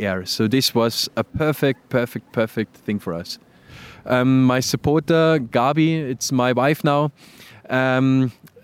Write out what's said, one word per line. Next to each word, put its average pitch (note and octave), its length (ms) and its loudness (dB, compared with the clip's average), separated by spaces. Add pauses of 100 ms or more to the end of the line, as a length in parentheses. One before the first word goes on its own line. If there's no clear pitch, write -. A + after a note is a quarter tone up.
air. F#2 240 -2
So A2 220 0
this C3 260 0
was A#2 420 0
a A2+ 80 -2
perfect, D3 640 -2
perfect, A#2+ 420 -4
perfect A2+ 460 -4
thing G#2 220 -4
for F#2 140 -8
us. E2+ 260 -10 (680)
Um, C3 400 2
my B2+ 160 2
supporter, D#3+ 800 2
Gabi, D3 720 0
it's - 220 -8
my B2+ 220 2
wife C3+ 300 0
now. D3 280 0 (580)
Um, C3 600 2 (320)